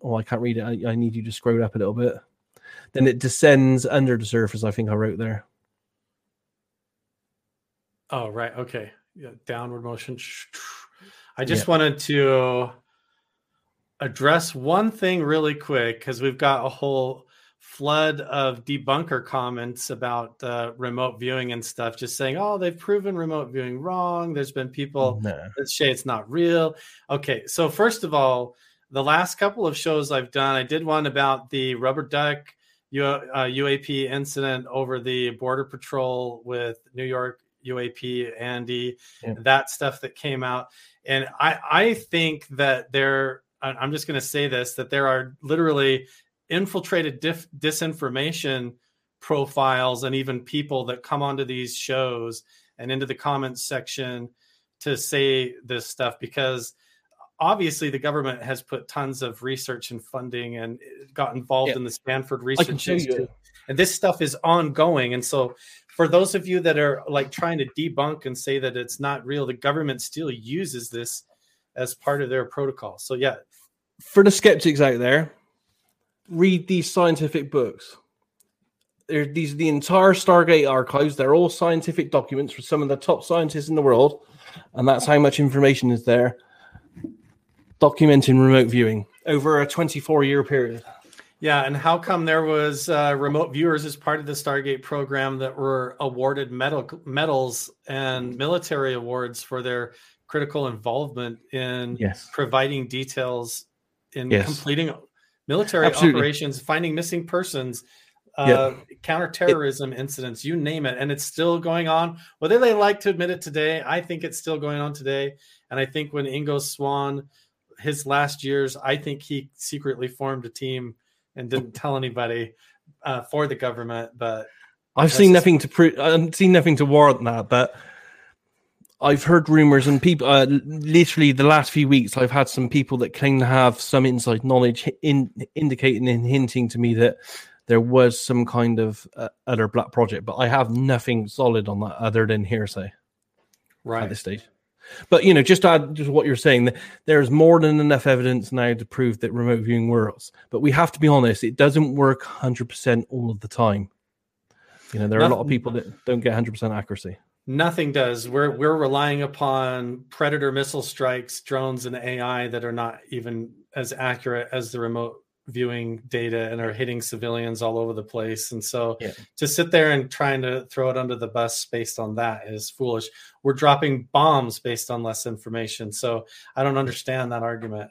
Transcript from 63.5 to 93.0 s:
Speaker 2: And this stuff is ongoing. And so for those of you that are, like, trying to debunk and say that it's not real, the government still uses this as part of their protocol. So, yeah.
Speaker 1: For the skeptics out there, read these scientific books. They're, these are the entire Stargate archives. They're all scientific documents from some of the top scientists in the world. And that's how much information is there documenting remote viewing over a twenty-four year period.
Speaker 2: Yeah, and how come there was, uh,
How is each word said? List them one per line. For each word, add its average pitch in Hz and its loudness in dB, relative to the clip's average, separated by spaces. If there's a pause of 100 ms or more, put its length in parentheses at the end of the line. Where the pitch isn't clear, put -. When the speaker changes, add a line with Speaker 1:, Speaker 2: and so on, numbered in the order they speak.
Speaker 2:
And 135 -6
this 180 2
stuff - 0
is 143 -4
ongoing. 156 2
And 123 -6
so 127 -2 (420)
for 165 4
those 185 4
of 185 -4
you 180 0
that 160 2
are, 143 0
like, 139 -2
trying 165 -4
to 135 -2 (120)
debunk 151 -4
and 127 -8
say 139 -4
that 127 -4
it's 123 -10
not 139 -6
real, 139 -4
the 127 -6
government 139 -4
still 156 -8
uses 123 -10
this 117 -10 (540)
as 127 -8
part 143 -4
of 127 -6
their 127 -2
protocol. 135 -8
So, - -10
yeah. 127 -2 (640)
Speaker 1:
For - 6
the 202 8
skeptics 160 4
out 131 4
there, 139 2 (960)
read 180 2
these 180 0
scientific 156 0
books. - -4 (1120)
They're, 151 -2
these 147 -4
are - -10
the 160 0
entire 180 4
Stargate 165 6
archives. 139 0
They're 135 4
all 175 6
scientific 165 -2
documents 139 -2
from 127 -16
some 151 0
of 139 -2
the 139 0
top - -2
scientists 156 -2
in 160 -2
the 151 2
world. 135 6 (540)
And 127 0
that's 127 4
how 147 6
much 143 4
information 139 4
is 117 0
there 123 2 (1400)
documenting 143 6
remote 131 8
viewing 110 2 (200)
over 147 2
a 143 0
twenty-four 147 -2
year 139 2
period. 120 -2 (600)
Speaker 2:
Yeah, 147 2
and 139 -2
how 160 2
come 170 -2
there 160 2
was, 151 -2
uh, 147 2